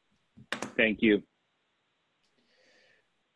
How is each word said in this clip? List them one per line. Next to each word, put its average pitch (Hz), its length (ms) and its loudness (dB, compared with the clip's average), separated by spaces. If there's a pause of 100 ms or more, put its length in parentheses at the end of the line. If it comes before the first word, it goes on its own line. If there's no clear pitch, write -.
(760)
Thank 110 240 0
you. 104 220 2 (2000)